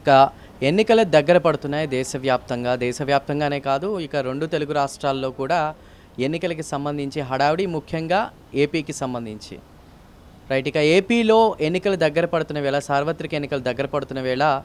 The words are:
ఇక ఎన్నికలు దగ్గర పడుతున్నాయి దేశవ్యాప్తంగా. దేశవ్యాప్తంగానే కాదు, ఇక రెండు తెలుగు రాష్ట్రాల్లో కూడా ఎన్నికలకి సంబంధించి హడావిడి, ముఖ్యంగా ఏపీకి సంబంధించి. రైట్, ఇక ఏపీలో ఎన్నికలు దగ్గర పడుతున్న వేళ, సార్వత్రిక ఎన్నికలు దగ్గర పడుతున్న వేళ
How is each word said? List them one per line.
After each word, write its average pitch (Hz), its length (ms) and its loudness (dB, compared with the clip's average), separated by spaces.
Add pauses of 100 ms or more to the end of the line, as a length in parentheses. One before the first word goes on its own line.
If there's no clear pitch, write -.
ఇక 135 300 6 (320)
ఎన్నికలు 214 420 4
దగ్గర 160 340 4
పడుతున్నాయి 151 480 0
దేశవ్యాప్తంగా. 127 880 -2
దేశవ్యాప్తంగానే 139 880 -2
కాదు, 156 400 -2
ఇక 151 160 -6
రెండు 139 300 -2
తెలుగు 151 260 -4
రాష్ట్రాల్లో 135 580 -2
కూడా 151 440 -2 (440)
ఎన్నికలకి 160 440 -4
సంబంధించి 147 600 -6
హడావిడి, 143 440 0
ముఖ్యంగా 165 640 -4 (240)
ఏపీకి 147 380 0
సంబంధించి. 117 680 -8 (920)
రైట్, 135 180 0
ఇక 143 80 -4
ఏపీలో 214 840 4
ఎన్నికలు 180 360 0
దగ్గర 160 300 2
పడుతున్న 160 340 -2
వేళ, 139 180 0
సార్వత్రిక 151 560 -2
ఎన్నికలు 143 260 -4
దగ్గర 127 260 -2
పడుతున్న 135 360 -4
వేళ 135 420 2